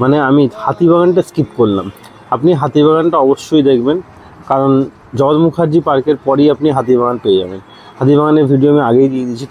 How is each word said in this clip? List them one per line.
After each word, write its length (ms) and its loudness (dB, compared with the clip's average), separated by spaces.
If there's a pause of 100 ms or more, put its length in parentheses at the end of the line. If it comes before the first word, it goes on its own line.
মানে 140 2 (120)
আমি 140 4 (220)
হাতিবাগানটা 640 0
স্কিপ 200 -4 (100)
করলাম। 280 0 (440)
আপনি 200 -2 (120)
হাতিবাগানটা 540 0 (100)
অবশ্যই 440 0
দেখবেন, 280 0 (520)
কারণ 200 0 (480)
জগৎ 260 0
মুখার্জি 360 0
পার্কের 440 0
পরই 300 2
আপনি 140 -2 (100)
হাতিবাগান 460 0
পেয়ে 160 2
যাবেন। 200 -10 (380)
হাতিবাগানের 520 2
ভিডিও 240 2
আমি 160 2
আগেই 220 4
দিয়ে 160 -6
দিয়েছি, 220 -10